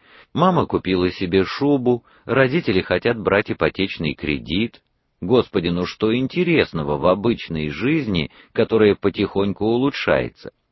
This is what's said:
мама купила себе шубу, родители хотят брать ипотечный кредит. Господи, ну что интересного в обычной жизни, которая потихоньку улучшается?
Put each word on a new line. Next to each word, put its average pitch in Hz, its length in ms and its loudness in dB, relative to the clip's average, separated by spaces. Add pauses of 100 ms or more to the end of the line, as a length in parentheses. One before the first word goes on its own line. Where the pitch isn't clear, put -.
(340)
мама 156 320 2
купила 92 460 0
себе 92 320 0
шубу, 123 600 0 (200)
родители 127 560 2
хотят 98 360 0
брать 101 360 0
ипотечный 85 640 -2
кредит. 73 680 -4 (400)
Господи, 98 460 0
ну 87 180 0
что 110 280 -2
интересного 120 840 -2
в 69 80 0
обычной 92 640 0
жизни, 98 640 -4 (200)
которая 107 440 4
потихоньку 98 680 -2
улучшается? 110 880 -2 (200)